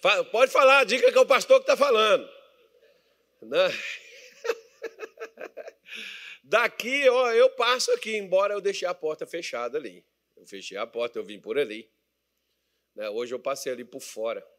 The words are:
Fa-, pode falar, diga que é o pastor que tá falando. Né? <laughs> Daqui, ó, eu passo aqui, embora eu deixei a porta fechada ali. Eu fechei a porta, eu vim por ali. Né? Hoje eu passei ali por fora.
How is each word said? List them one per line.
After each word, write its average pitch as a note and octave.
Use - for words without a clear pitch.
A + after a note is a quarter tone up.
Fa-, F#3
pode B3
falar, C4+
diga A#3
que A3
é B3+
o B3+
pastor C4
que -
tá C#4
falando. G#3+
Né? C#3+
<laughs> -
Daqui, A#3
ó, B3
eu A#3+
passo B3
aqui, A3
embora G3
eu G#3
deixei F#3+
a F3
porta D#3
fechada B2+
ali. F#2
Eu F#2
fechei F#2+
a G#2+
porta, A#2
eu G#2+
vim G2
por A2+
ali. A2
Né? G#2+
Hoje A#2
eu B2
passei C3+
ali B2
por C3
fora. A2